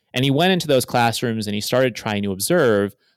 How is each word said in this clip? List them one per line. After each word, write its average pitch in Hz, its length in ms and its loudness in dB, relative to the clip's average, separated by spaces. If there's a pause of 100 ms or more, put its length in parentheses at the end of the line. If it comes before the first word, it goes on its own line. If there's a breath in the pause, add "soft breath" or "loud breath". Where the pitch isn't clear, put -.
(140)
And 127 100 0
he 139 60 0
went 170 220 2
into 175 140 -2
those 135 200 2
classrooms 117 600 0
and 104 80 -4
he 104 60 -4
started 123 340 0
trying 104 280 -4
to 101 100 -4
observe 101 640 2 (200)